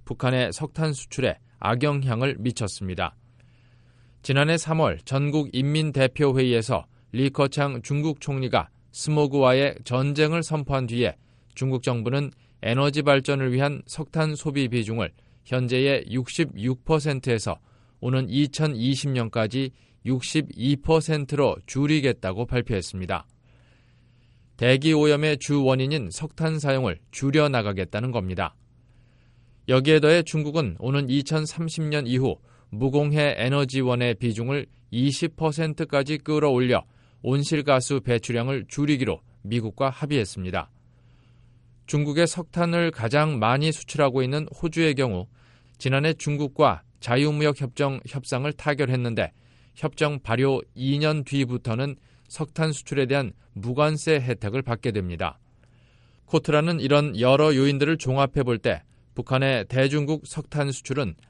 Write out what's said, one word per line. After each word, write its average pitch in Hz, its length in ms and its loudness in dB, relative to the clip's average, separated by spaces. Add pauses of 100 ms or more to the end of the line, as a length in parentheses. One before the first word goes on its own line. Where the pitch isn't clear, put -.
북한의 127 480 -2
석탄 156 420 -4
수출에 - 440 -4 (220)
악영향을 127 800 0
미쳤습니다. 98 760 -4 (1080)
지난해 147 360 2
삼월 156 480 0
전국 143 480 -2
인민대표회의에서 131 1300 0 (260)
리커창 139 720 0
중국 147 380 -2
총리가 131 480 -2 (220)
스모그와의 139 920 2
전쟁을 147 600 0
선포한 139 440 -2
뒤에 117 280 -2 (400)
중국 127 280 -2
정부는 123 480 -2 (300)
에너지 139 400 0
발전을 139 520 2
위한 139 320 0
석탄 156 500 -4
소비 139 340 -2
비중을 113 420 -2 (320)
현재의 127 640 0
육십육 127 760 -2
퍼센트에서 135 760 0 (400)
오는 131 300 0
이천이십 139 800 0
년까지 120 600 -2 (340)
육십이 131 720 0
퍼센트로 147 800 0 (100)
줄이겠다고 131 800 0
발표했습니다. 95 800 -4 (1400)
대기 135 300 4
오염의 151 460 4
주 143 220 0
원인인 131 480 0
석탄 156 480 -4
사용을 131 400 0 (140)
줄여나가겠다는 123 1000 0
겁니다. 92 440 -4 (1120)
여기에 139 320 6
더해 160 240 6
중국은 147 560 -2
오는 135 300 -2
이천삼십 156 720 -2
년 147 240 -2
이후 127 300 0 (320)
무공해 147 680 2
에너지원의 131 800 0
비중을 123 500 -2 (240)
이십 139 460 0
퍼센트까지 151 840 -2
끌어올려 131 640 2 (420)
온실가스 139 800 2
배출량을 120 640 -2
줄이기로 139 500 0 (220)
미국과 113 480 -2
합의했습니다. 95 800 -4 (1160)
중국의 147 420 0
석탄을 170 640 -2
가장 143 480 0
많이 135 300 2
수출하고 139 540 0
있는 147 240 -2 (140)
호주의 160 340 2
경우 110 320 -2 (500)
지난해 139 360 0
중국과 147 680 0 (180)
자유무역협정 143 1080 0
협상을 139 460 -4
타결했는데 123 800 0 (420)
협정 147 460 -2
발효 131 400 0 (120)
이 135 260 0
년 151 260 2
뒤부터는 127 720 -2 (320)
석탄 160 420 -4
수출에 139 340 -2
대한 131 280 0 (220)
무관세 147 600 0
혜택을 123 480 -2
받게 117 280 -4
됩니다. 90 460 -4 (880)
코트라는 160 540 2
이런 143 400 2
여러 139 340 4
요인들을 143 460 2
종합해 135 440 0
볼 120 140 0
때 90 240 -2 (320)
북한의 131 560 0
대중국 143 560 0
석탄 143 460 -4
수출은 127 420 -4 (160)